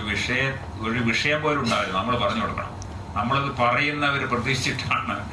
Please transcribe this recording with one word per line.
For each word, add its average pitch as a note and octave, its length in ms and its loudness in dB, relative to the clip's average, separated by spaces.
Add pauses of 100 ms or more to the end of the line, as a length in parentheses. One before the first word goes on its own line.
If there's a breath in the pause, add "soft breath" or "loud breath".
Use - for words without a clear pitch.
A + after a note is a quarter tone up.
(120)
വിഷയ-, B2+ 460 0 (300)
ഒരു A#2 120 0 (120)
വിഷയം D3+ 340 2
പോലും D3 200 2
ഉണ്ടാവില്ല. G2+ 340 0
നമ്മൾ A#2+ 160 2 (100)
പറഞ്ഞു A#2 200 2
കൊടുക്കണം. - 280 -4 (460)
നമ്മളത് C3+ 300 2 (120)
പറയുന്നവർ C#3 600 2 (120)
പ്രതീക്ഷിച്ചിട്ടാണ് - 840 0 (160)